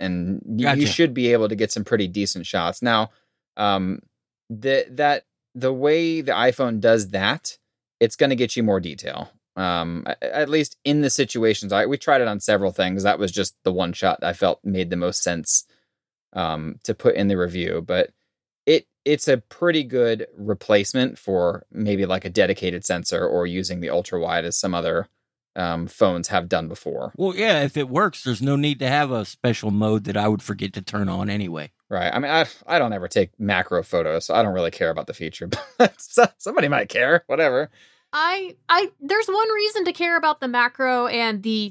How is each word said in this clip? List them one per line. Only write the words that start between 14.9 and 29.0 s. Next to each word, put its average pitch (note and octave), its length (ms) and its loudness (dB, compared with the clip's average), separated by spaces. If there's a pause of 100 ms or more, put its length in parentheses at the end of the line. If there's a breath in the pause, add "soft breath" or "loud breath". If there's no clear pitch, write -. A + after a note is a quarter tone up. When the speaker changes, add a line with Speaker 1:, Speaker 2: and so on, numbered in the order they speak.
Speaker 1:
the F#2 60 -2
most F2 260 -2
sense, E2+ 400 -2 (680)
um, D#2+ 500 -4
to A2 120 -4
put - 200 2
in G2 140 2
the G2 100 2
review. E2+ 480 -2
But F2+ 240 0 (560)
it, D#3+ 200 4 (180)
it's D3 240 0
a C3 100 6
pretty D#3+ 460 -2
good A#2 420 0 (100)
replacement G#2 840 0
for F2 520 0
maybe, G2+ 360 0
like, F#2 180 -2
a F#2+ 60 -6
dedicated F#2 540 0
sensor F2+ 420 -2
or F2 200 0
using F2+ 340 -6
the D#2 100 -6
ultra F2 280 -2
wide E2+ 260 -2
as E2+ 120 -6
some F#2 180 -2
other, E2+ 340 -2 (480)
um, E2+ 300 -4
phones F2 420 0
have F2+ 200 -2
done E2 180 0
before. - 500 -10
Speaker 2:
Well, F#3 200 -2
yeah, F#3+ 260 2
if C#3 140 -2
it C#3 120 -2
works, F3 360 -2
there's A#2+ 180 -2
no C#3 140 2
need C#3+ 240 0
to C3 80 -2
have C#3+ 240 0